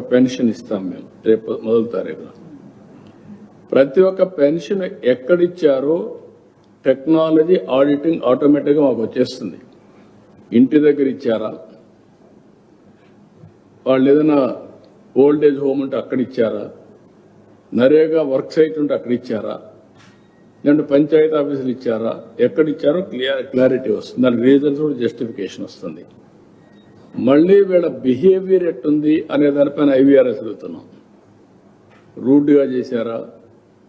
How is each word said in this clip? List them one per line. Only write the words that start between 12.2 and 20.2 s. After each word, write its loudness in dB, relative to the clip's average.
వాళ్ళు 2
ఏదైనా 4
ఓల్డ్ 2
ఏజ్ 0
హోమ్ -2
ఉంటే -8
అక్కడ -6
ఇచ్చారా, -4
నరేగా 4
వర్క్ -4
సైట్ 2
ఉంటే -2
అక్కడ -4
ఇచ్చారా, -8